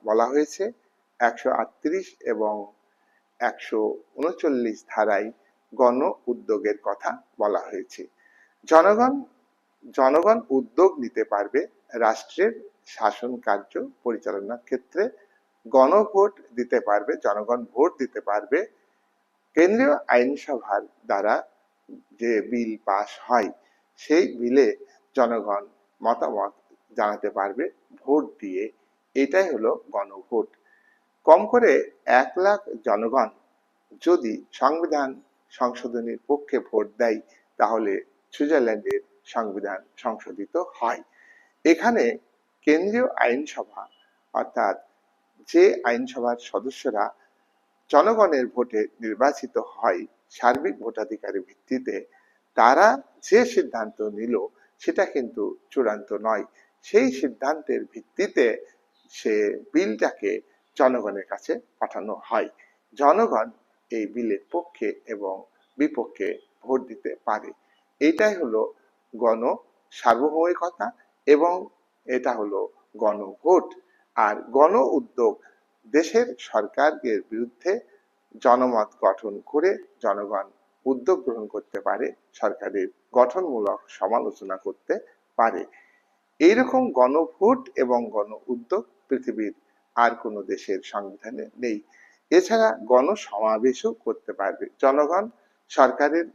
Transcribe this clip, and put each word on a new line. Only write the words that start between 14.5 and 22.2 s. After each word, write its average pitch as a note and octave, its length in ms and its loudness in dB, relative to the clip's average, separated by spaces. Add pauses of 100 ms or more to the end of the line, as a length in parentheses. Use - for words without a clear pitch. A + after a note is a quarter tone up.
ক্ষেত্রে, F#3 520 -6 (580)
গণভোট G3 760 4 (140)
দিতে A#2+ 240 0
পারবে, G#2 340 0 (100)
জনগণ A2+ 500 -2
ভোট D3+ 260 2
দিতে A#2+ 220 -6
পারবে। A#2+ 460 -2 (880)
কেন্দ্রীয় A3+ 420 4 (120)
আইনসভার B2 760 0 (240)
দ্বারা A2 420 0 (720)
যে A#2 220 0